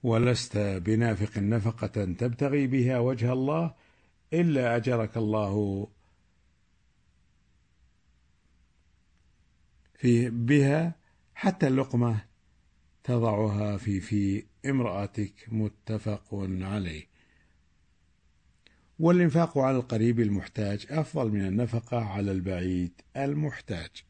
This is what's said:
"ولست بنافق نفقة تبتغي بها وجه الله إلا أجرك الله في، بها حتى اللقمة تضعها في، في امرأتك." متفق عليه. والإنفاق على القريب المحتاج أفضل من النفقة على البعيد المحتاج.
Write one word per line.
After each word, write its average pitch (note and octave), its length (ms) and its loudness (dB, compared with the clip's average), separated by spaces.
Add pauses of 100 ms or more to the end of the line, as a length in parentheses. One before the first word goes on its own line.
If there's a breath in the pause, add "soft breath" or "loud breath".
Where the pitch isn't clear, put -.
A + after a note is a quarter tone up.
"ولست A#2+ 560 2
بنافق G#2 800 0
نفقة G#2+ 680 -2
تبتغي B2+ 600 -2
بها B2+ 320 2
وجه A#2+ 340 0
الله D3 420 -2 (580 soft breath)
إلا C#3+ 440 2
أجرك A#2 400 0
الله G#2 720 0 (4000)
في، A#2+ 360 4
بها C#3 640 2 (400)
حتى F#3 320 0
اللقمة B2 580 2 (800)
تضعها G#2+ 720 0
في، F#2+ 240 -4
في G2+ 440 -2 (220)
امرأتك." G#2 680 -4 (140)
متفق G#2+ 1000 -6 (120)
عليه. F#2+ 460 -6 (1900 soft breath)
والإنفاق E3+ 600 4
على C3+ 180 2
القريب A#2 440 2
المحتاج G2+ 680 -2
أفضل D3 400 -2
من G2+ 160 0
النفقة A#2 580 -2
على G2+ 280 -4
البعيد F2+ 600 -2 (240)
المحتاج. C#3 720 -6 (200)